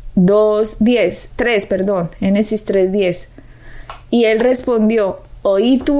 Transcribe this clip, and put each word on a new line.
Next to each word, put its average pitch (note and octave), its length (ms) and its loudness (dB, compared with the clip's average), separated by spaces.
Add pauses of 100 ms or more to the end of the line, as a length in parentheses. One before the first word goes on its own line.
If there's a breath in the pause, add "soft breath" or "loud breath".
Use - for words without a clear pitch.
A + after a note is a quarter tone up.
(160)
dos G#3+ 640 2
diez, G#3+ 560 0
tres, A#3 300 -2
perdón. F#3+ 440 -2 (120)
Génesis G3+ 420 0
tres F#3+ 300 0
diez. F#3 340 -2 (800 loud breath)
Y A#3 140 2
él A3 160 2
respondió, A3+ 800 0 (220)
"Oí G#3+ 380 2
tu C#4+ 200 -2